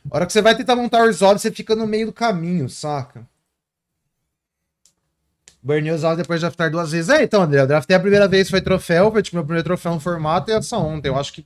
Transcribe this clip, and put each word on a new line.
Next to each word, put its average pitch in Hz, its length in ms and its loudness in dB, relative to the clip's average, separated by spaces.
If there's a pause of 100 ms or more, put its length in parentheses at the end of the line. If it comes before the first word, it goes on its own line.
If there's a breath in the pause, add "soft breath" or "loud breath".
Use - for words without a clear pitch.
(100)
A 143 60 -6
hora 175 100 0
que 180 60 -10
você 214 80 4
vai 226 160 4
tentar 247 180 0
montar 240 260 2
o 233 40 6
Orzhov, 196 340 4
você 220 120 -2
fica - 240 -4
no 220 120 -2
meio 214 200 -2
do 220 60 -10
caminho, 175 580 -2
saca? 131 560 -10 (2250)
Burnei 151 280 -2
o 165 40 -2
Orzhov 165 220 -2
depois 170 240 -4
de 170 60 -2
draftar 165 240 -2
duas 165 220 -4
vezes. 165 180 -2
É, 294 140 4
então, 202 180 2
André, 143 180 4
eu 135 60 4
draftei 151 280 2
a 185 60 4
primeira 202 260 4
vez, 190 220 2
foi 185 140 0
troféu, 185 500 2
foi 214 100 0
tipo 175 140 -8
meu 165 80 -4
primeiro 160 200 -2
troféu 170 280 -4
no 165 80 -4
formato, 170 500 -2
e 220 40 2
essa 220 240 -4
ontem. 156 300 -4
Eu 131 100 -2
acho 143 140 -6
que 151 140 -20